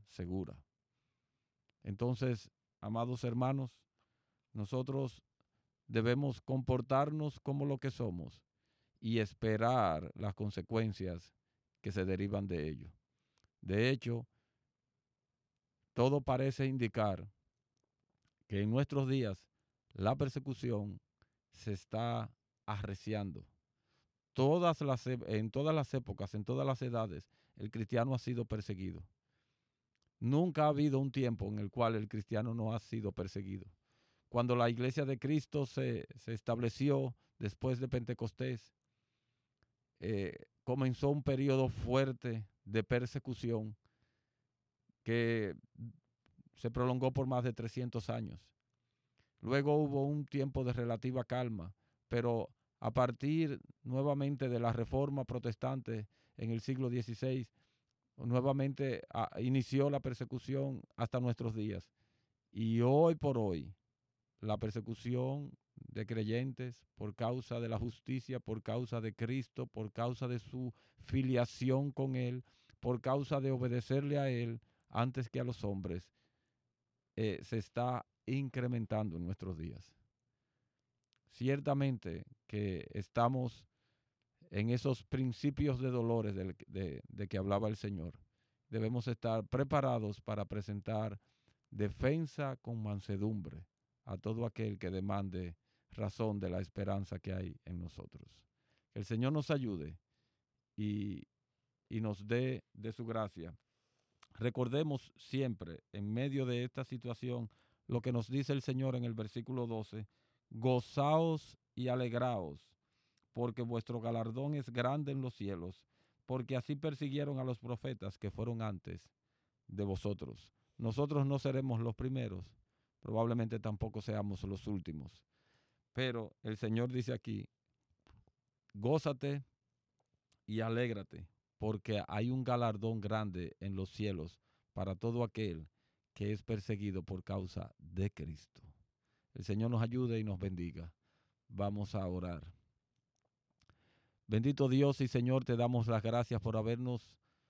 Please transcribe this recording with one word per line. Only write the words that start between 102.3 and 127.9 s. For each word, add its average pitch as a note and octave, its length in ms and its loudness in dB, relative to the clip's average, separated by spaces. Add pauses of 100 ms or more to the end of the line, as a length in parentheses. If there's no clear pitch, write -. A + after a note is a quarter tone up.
de G#2+ 200 -8
su A#2 120 -10
gracia. G2+ 500 -4 (760)
Recordemos B2+ 880 -2
siempre, B2 640 -4 (100)
en G#2 200 -4
medio C3+ 340 0
de B2 180 0
esta B2+ 200 -6
situación, A#2+ 640 -6 (360)
lo A#2+ 140 0
que B2+ 120 0
nos A#2+ 160 2
dice C3+ 240 0
el C#3 100 2
Señor C3 340 0
en A#2+ 80 0
el A#2 100 -2
versículo A#2 520 -4
doce, A2 400 -4 (440)
Gozaos C#3+ 1080 2 (160)
y B2 140 -2
alegraos A#2+ 880 0 (600)
porque A#2+ 240 0
vuestro A#2 380 -2
galardón A#2 560 -2
es C3 120 -4
grande C3+ 440 0
en C3+ 100 -2
los B2 100 -4
cielos, F#2 540 -6 (400)
porque B2+ 300 -2
así D3 180 -2
persiguieron C#3+ 640 -2
a C3 60 -2
los B2+ 160 -2
profetas A#2+ 580 -6
que G2+ 140 -4
fueron A2+ 300 -2
antes F2+ 500 -6 (560)
de G2+ 160 0
vosotros. F#2+ 680 -2 (240)
Nosotros C#3 480 2
no C#3 140 2
seremos C3 400 0
los A#2 160 -2
primeros, B2 500 -4 (540)
probablemente A2+ 640 0
tampoco G#2+ 420 -4
seamos G2+ 400 -2
los G2 240 -6
últimos. E2 560 -6 (680)
Pero A#2+ 400 -4 (100)
el A2 140 -4
Señor A#2 340 0
dice B2+ 220 -2
aquí, G#2+ 340 -6 (1300)